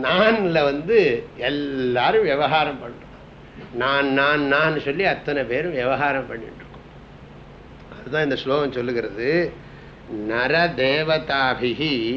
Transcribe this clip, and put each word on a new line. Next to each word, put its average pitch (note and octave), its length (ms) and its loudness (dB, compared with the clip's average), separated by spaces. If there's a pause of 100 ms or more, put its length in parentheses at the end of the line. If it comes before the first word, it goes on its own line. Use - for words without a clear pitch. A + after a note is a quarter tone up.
நான்ல F#3 560 4
வந்து D3 600 4 (140)
எல்லாரும் C#3 840 2
விவகாரம் D3 600 2
பண்றோம். A#2+ 280 -16 (600)
நான், C3+ 340 2
நான், C#3+ 360 2
நான் D3 360 2
சொல்லி C#3+ 240 -2
அத்தனை C#3+ 400 0
பேரும் C#3 280 -2
விவகாரம் C3+ 560 0
பண்ணிட்டு A#2 300 -12
இருக்கோம். - 280 -18 (1080)
அதுதான் D3+ 320 -4
இந்த C#3 120 0
ஸ்லோகம் C#3 360 0
சொல்லுகிறது. A#2+ 800 -2 (760)
நர C3+ 480 2
தேவதாபிகி C3+ 1200 0 (220)